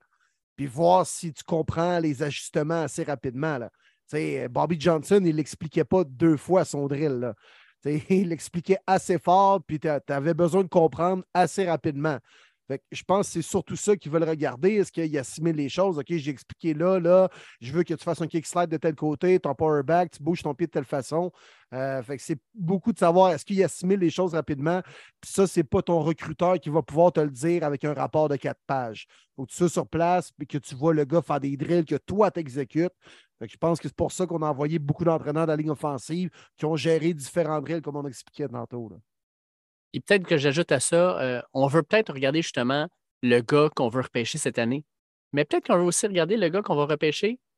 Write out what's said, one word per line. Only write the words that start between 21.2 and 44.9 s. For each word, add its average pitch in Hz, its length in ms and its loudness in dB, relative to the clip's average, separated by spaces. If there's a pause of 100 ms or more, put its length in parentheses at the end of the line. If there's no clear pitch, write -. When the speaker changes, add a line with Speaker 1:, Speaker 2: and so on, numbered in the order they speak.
Speaker 1:
Euh, 135 300 -6
fait 135 140 -10
que - 60 -18
c'est 160 140 -6 (160)
beaucoup 190 380 -2
de - 80 -12
savoir, 180 320 6
est-ce 147 140 -4
qu'il 190 180 0
assimile 185 360 0
les 175 100 2
choses 180 240 -2
rapidement ? 156 480 -2 (400)
Puis - 100 -18
ça, 190 160 4
c'est 170 160 0
pas 185 180 0
ton 170 200 2
recruteur 165 580 0
qui 156 100 -8
va 151 120 2
pouvoir 165 320 4
te 160 80 2
le 151 100 0
dire 160 320 0
avec 147 220 -2
un 151 80 -2
rapport 139 340 0
de 143 80 -2
quatre 135 320 -6
pages. 123 400 -6 (300)
Faut 135 80 -10
que - 60 -16
tu - 40 -16
sois 175 140 2
sur 151 180 -4
place, 170 460 0
puis 147 120 -14
que 147 120 -8
tu - 180 -10
vois 156 180 2
le 151 120 2
gars 156 160 2
faire 143 180 -2
des 139 160 -4
drills 156 300 0
que 151 100 -2
toi, 190 360 2
t'exécutes. 147 600 -4 (480)
Fait 117 80 -12
que - 60 -20
je - 40 -20
pense 165 220 0
que - 80 -10
c'est - 80 -12
pour - 160 -2
ça 185 160 -2
qu'on 165 140 -6
a 156 80 0
envoyé 151 280 -2
beaucoup 147 280 -2
d'entraîneurs 160 400 2
de 156 60 0
la 151 40 0
ligne 156 140 -2
offensive 151 640 -4 (260)
qui - 80 -4
ont 156 100 0
géré 160 380 2
différents 151 480 -2
drills, 156 200 -6
comme 143 140 -8
on 143 120 -6
expliquait 139 420 -10
tantôt, 117 400 -10
là. 90 80 -18 (960)
Speaker 2:
Et - 60 -8
peut-être 196 280 2
que 170 100 4
j'ajoute 147 340 0
à 143 80 4
ça, 175 400 2
euh, 127 220 -4 (120)
on 135 140 2
veut 151 160 2
peut-être 214 300 0
regarder 139 280 0
justement 143 460 -2 (360)
le 120 180 6
gars 147 340 4
qu'on 131 140 0
veut 127 120 -2
repêcher 123 360 -4
cette 135 220 -2
année. 123 260 -2 (480)